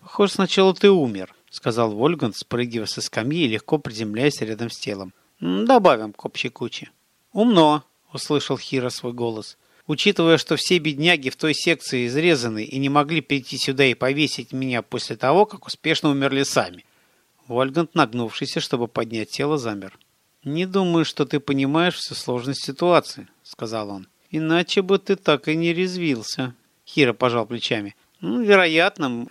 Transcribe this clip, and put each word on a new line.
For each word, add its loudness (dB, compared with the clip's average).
«Похоже, -2
сначала 2
ты 6
умер», 0
сказал -2
Вольфганг, 0
спрыгивая -6
со -8
скамьи -4
и 0
легко -2
приземляясь -4
рядом -6
с -14
телом. -8
«М, -2
добавим 4
к -18
общей -8
куче». -10
«Умно», 4
услышал -2
Хиро -4
свой -8
голос, -8
учитывая, 4
что -2
все 2
бедняги 0
в -6
той 0
секции -2
изрезаны 0
и -8
не 0
могли 0
прийти -4
сюда 2
и 6
повесить -2
меня -2
после -8
того, 4
как -6
успешно -2
умерли 0
сами. -2
Вольгант, -2
нагнувшийся, 0
чтобы -2
поднять -6
тело, -2
замер. -8
«Не -4
думаю, 2
что -2
ты -2
понимаешь 0
всю -10
сложность -6
ситуации», — 0
сказал -8
он. -14
«Иначе 0
бы 2
ты -2
так 2
и 0
не 0
резвился». -4
Хиро 4
пожал 2
плечами. -4
«Ну, -2
вероятно, 2